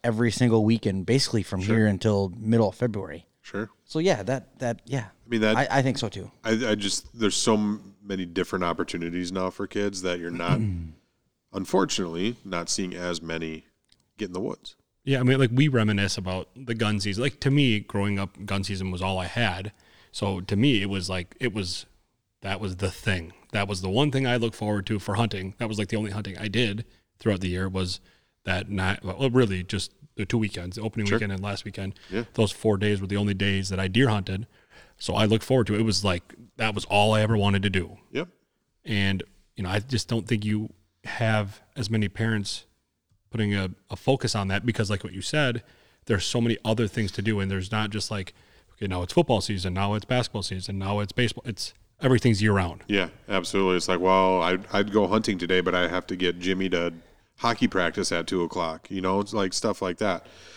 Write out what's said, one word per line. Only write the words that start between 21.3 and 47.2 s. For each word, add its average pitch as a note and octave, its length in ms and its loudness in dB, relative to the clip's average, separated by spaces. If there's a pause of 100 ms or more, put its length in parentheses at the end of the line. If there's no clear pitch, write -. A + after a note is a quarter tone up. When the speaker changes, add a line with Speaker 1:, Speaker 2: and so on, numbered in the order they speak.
Speaker 3:
it A#2 140 -2
was, F#2 320 -6 (560)
that G2 180 -6
was F#2 160 -6
the F#2 140 -4
thing. F2+ 420 -4 (200)
That G2+ 160 0
was G2 120 -4
the F#2+ 80 -4
one C3 220 2
thing C3+ 160 0
I B2 100 2
looked A2+ 200 -2
forward G#2 300 -2
to G#2+ 120 -2
for G2 160 -4
hunting. G2+ 440 -2
That A#2 100 -4
was, G#2+ 100 -4
like, G#2 100 -2
the A2+ 80 -2
only G#2 140 -2
hunting G#2+ 260 -8
I A2 120 -6
did G#2+ 360 -2 (340)
throughout G2 220 0
the F#2 80 -2
year F#2 220 -2
was F#2 300 -4 (440)
that F#2 240 -2
night. F#2+ 340 -2
Well, G#2+ 280 -2
really G#2+ 320 4
just F#2 300 -4 (240)
the G2+ 100 -4
two - 120 -2
weekends, F#2 380 -4
the G#2+ 60 -8
opening G#2+ 240 -4
Speaker 2:
Sure. G#2 100 2
Speaker 3:
weekend G#2+ 160 0
and F#2+ 100 -4
last G2+ 220 -6
weekend. G2 300 -8 (160)
Speaker 2:
Yeah. A2+ 140 -4 (100)
Speaker 3:
Those G#2+ 180 4
four G#2+ 240 2
days G#2 240 2
were F#2+ 60 -6
the G2 100 -2
only G2+ 180 0
days G2 360 0
that F#2 100 -2
I F#2+ 80 0
deer A#2 200 4
hunted. G2+ 380 -2 (520)
So - 160 -4
I A2 100 4
looked A2 200 4
forward B2+ 240 2
to G#2 60 2
it. G#2 60 0
It A2+ 40 4
was G2+ 200 0
like, F2+ 300 0 (220)
that A2 180 -2
was G2 120 -4
all G#2 280 6
I G#2+ 80 4
ever A2 140 2
wanted G2 260 4
to G2+ 80 2
do. F#2 260 -4 (160)
Speaker 2:
Yep. E3 160 -4 (560)
Speaker 3:
And, G2 380 0 (340)
you G#2+ 60 -6
know, F#2 80 -4
I G2+ 80 2
just A#2+ 300 -2
don't A#2 180 -2
think G#2+ 180 0
you G#2+ 260 -2 (340)
have G#2+ 580 -2 (140)
as A2 120 -4
many G#2+ 200 0
parents G#2+ 560 -2 (680)
putting G#2 240 0
a, F#2+ 160 -2 (200)
a - 60 -10
focus - 380 0
on G2+ 140 0
that G2 160 0
because, A2 260 0
like G#2 140 -2
what - 80 -8
you G2 80 -10
said, B2+ 420 0 (440)
there's G2+ 180 2
so - 160 0
many A#2 240 2
other A2 240 2
things G#2 240 -2
to G2+ 100 -6